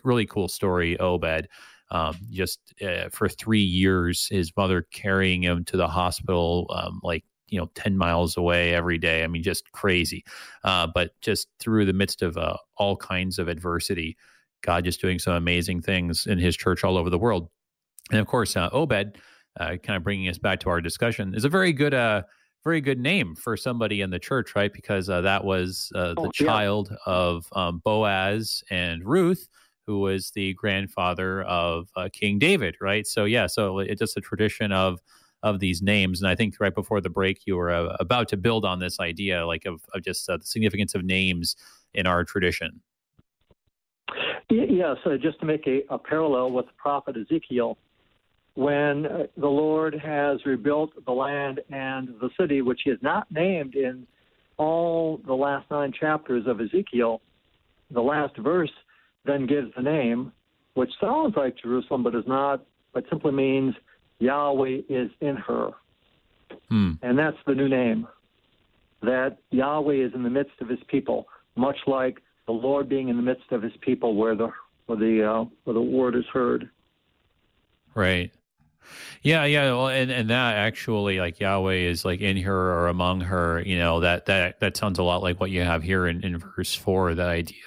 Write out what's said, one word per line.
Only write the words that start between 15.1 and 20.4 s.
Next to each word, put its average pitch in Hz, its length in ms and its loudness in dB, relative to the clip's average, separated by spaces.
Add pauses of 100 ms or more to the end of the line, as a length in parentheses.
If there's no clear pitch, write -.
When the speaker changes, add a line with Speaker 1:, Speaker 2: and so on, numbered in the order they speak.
Speaker 1:
some 87 160 0
amazing 87 480 0
things 87 420 -2
in 101 140 0
his 87 180 2
church - 260 0
all 92 140 2
over 87 140 0
the - 80 2
world. 95 300 0 (600)
And 107 100 2
of 104 60 2
course, 113 320 0
uh, 87 160 0
Obed, 110 460 0 (400)
uh, 85 180 -4
kind 101 180 -4
of 87 80 -2
bringing 95 240 -2
us 87 120 -4
back 95 220 0